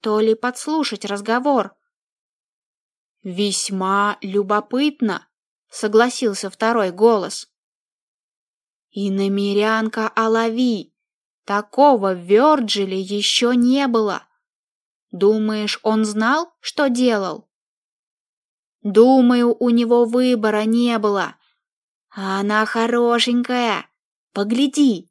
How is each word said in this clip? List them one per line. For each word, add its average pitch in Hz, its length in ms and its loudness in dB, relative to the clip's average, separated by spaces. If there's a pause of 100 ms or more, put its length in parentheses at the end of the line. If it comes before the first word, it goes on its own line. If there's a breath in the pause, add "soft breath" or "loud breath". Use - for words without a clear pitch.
то 214 200 0
ли 220 140 2
подслушать 247 680 -6
разговор. 220 680 -2 (1500)
«Весьма 196 960 -2
любопытно», 208 1040 -2 (440)
согласился 214 800 0
второй 220 400 0
голос. 196 580 0 (1400)
«Иномерянка 202 1160 -2
Алави, 226 840 -2 (520)
такого 208 720 2
в 180 40 -10
Вёрджиле 202 840 2
ещё 202 520 -2
не 254 340 2
было. 220 400 -2 (880)
Думаешь, 214 680 0
он 220 220 2
знал, 226 560 -2
что - 280 -2
делал?» 233 600 -2 (1300)
«Думаю, 240 760 4
у 240 120 0
него 240 340 4
выбора 226 600 0
не 233 340 0
было. 202 380 -2 (720)
А 196 300 -6
она 214 260 0
хорошенькая! 233 1200 0 (460)
Погляди». 233 800 0